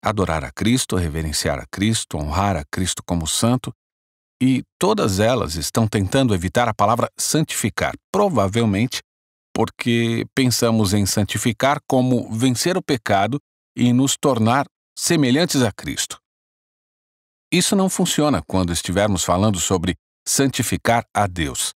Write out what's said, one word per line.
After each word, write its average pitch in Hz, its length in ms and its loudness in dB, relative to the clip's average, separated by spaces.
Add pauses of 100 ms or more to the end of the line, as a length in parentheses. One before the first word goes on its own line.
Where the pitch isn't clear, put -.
Adorar 87 420 -2
a 64 80 -12
Cristo, 117 420 -2
reverenciar 78 640 -2
a 64 80 -12
Cristo, 107 500 -2
honrar 82 400 -2
a 76 80 -6
Cristo - 400 -6
como 87 220 -2
santo, 123 460 -2 (680)
e 127 220 2 (160)
todas 185 400 0
elas 101 380 0
estão 107 320 0
tentando 113 440 2
evitar 98 360 0
a 107 60 -4
palavra 110 440 2
santificar, - 760 -2 (180)
provavelmente 117 880 0 (520)
porque 117 720 -2 (120)
pensamos 113 580 2
em 101 100 2
santificar 120 840 0
como 127 440 0
vencer 127 440 0
o 185 60 -4
pecado 113 580 -2 (360)
e 123 160 2
nos 131 240 2
tornar 123 480 2 (320)
semelhantes 147 680 2
a 110 100 0
Cristo. - 480 -8 (1300)
Isso - 220 2
não 190 160 2
funciona 147 560 2
quando 92 260 0
estivermos 95 520 0
falando 95 340 2
sobre 87 380 -2 (300)
santificar 120 840 0
a 104 140 0
Deus. 87 540 -4